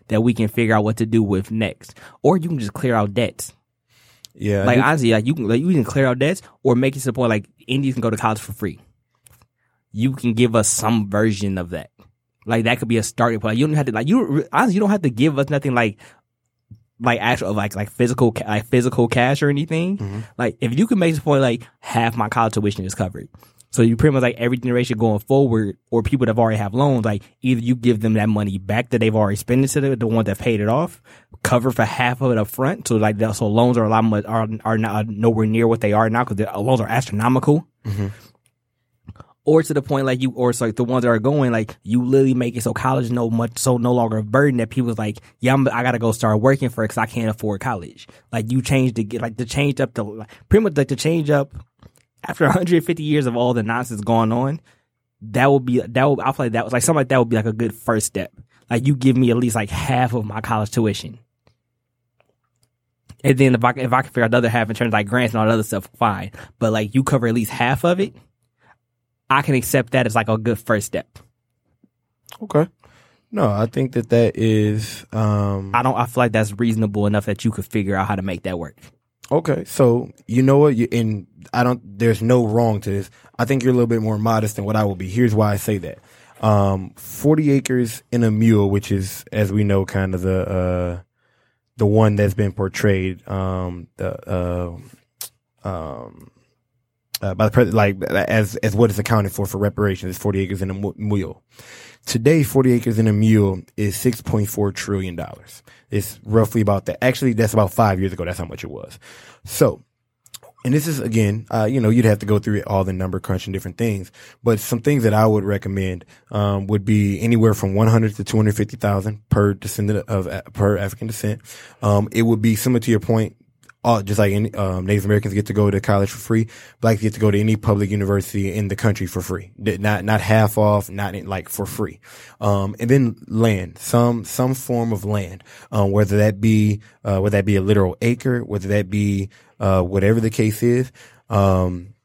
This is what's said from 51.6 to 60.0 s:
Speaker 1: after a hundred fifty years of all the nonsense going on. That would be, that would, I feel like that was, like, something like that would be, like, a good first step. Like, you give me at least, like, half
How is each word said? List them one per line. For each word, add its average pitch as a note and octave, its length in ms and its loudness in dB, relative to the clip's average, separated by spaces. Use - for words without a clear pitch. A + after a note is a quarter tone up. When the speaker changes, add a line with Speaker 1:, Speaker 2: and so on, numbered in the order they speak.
Speaker 1:
after - 160 -2
a C#3 80 4
hundred F3 320 2
fifty D#3+ 180 -4
years D3+ 220 0
of B2 100 -2
all A#2+ 200 0
the A#2 80 0
nonsense A2+ 400 -4
going A2+ 280 2
on. C3+ 300 -2
That B2 280 2
would C#3 140 2
be, B2 160 0
that A#2+ 240 0
would, C#3 160 2
I C3 120 -2
feel C3+ 140 -2
like A2+ 60 -2
that A2+ 120 -2
was, A#2 100 -4
like, A#2+ 80 2
something D#3+ 180 2
like B2+ 80 0
that C3+ 100 4
would A#2 120 2
be, A#2 60 2
like, G#2+ 100 0
a A2 80 -2
good A2+ 200 -2
first - 320 -2
step. - 260 -8
Like, A#2+ 180 0
you C#3+ 80 4
give B2+ 220 2
me B2 140 4
at A#2 80 2
least, A#2+ 180 0
like, G#2 140 -4
half B2 420 0